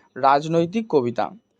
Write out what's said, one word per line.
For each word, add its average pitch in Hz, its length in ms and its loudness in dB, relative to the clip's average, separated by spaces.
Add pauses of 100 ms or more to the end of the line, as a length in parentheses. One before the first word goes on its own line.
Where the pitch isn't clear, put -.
(160)
রাজনৈতিক 160 720 0
কবিতা। 120 420 -2 (280)